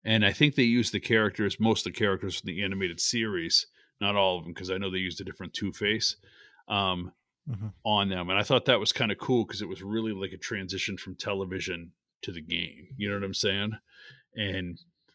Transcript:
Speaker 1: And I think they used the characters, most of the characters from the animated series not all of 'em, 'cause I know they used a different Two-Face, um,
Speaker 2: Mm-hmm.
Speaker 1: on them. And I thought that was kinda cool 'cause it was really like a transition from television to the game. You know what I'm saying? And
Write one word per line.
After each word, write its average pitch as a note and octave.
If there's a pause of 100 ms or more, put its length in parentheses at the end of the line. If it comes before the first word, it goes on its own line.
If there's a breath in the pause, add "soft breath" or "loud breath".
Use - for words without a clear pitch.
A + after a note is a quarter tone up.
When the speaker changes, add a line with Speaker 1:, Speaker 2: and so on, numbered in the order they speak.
Speaker 1:
And A2
I G2
think D3
they C3+
used A#2
the G#2
characters, G#2+
most A2
of F2+
the -
characters G2
from -
the F#2
animated F#2+
series G2+ (340 soft breath)
not G2+
all F#2+
of D#2+
'em, E2+
'cause F#2
I F#2
know G2
they F#2+
used F#2
a F2+
different F2
Two-Face, G#2 (500 soft breath)
um, F#2 (340)
Speaker 2:
Mm-hmm. A2 (160)
Speaker 1:
on G2+
them. F2+
And F#2+
I G#2
thought C3
that A#2+
was G#2+
kinda A2
cool A#2+
'cause G2
it G2
was F2+
really A2
like F#2+
a F#2
transition F#2+
from F#2
television F#2 (300)
to G#2
the E2+
game. F2
You G2+
know G2+
what G2+
I'm G2
saying? G2+ (640 loud breath)
And F#2+ (360)